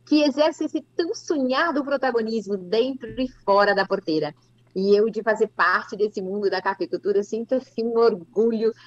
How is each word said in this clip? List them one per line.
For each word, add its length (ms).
que 200
exerce 400
esse 160
tão 180
sonhado 720
protagonismo 720
dentro 520
e 80
fora 280
da 140
porteira. 480
E 220
eu, 120
de 140
fazer 240
parte 500
desse 240
mundo 300
da 100
cafeicultura, 580
eu 40
sinto, 320
assim, 300
um 120
orgulho, 760